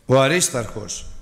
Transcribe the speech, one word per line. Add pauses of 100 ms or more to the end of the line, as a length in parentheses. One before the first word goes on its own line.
ο
Αρίσταρχος (160)